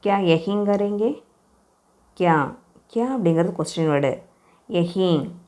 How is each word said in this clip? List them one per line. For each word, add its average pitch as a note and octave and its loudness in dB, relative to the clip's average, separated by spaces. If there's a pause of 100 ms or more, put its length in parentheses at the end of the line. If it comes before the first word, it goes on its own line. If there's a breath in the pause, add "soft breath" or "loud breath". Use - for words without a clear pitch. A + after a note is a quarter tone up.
கியா G3 0 (140)
யஹீங் G3 0
கரேங்கே? G#3 0 (1080)
கியா. E3+ 4 (560)
கியா A#3 -2
அப்படிங்கிறது E3+ 0
கொஸ்டின் D#3+ -2
வேர்டு. C#3 0 (540 soft breath)
யஹீங். F3 0 (220)